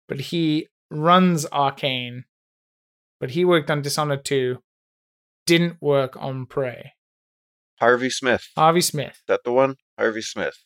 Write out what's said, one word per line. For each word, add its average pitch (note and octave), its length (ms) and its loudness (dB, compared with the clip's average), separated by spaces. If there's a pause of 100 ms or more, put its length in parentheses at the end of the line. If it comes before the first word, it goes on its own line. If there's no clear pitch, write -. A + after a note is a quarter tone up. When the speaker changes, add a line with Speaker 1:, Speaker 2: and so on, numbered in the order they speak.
Speaker 1:
but C3+ 120 -8
he D#3+ 480 -2 (220)
runs E3+ 600 4
Arcane, B2+ 720 -2 (960)
but C3 100 -6
he E3+ 140 0
worked D#3+ 260 2
on D3 120 -2
Dishonored C#3+ 420 -4
two, B2+ 340 -2 (880)
didn't E3+ 340 2
work C#3 360 0
on C3+ 300 -10
Prey. C3 460 -8 (840)
Speaker 2:
Harvey B2 320 4
Smith. A#2+ 460 -2
Speaker 1:
Harvey E3 260 4
Smith. - 440 -6
Speaker 2:
That G2 180 0
the A#2+ 80 -2
one? C3+ 240 2 (220)
Harvey A2 240 -2
Smith. F2 320 -6 (120)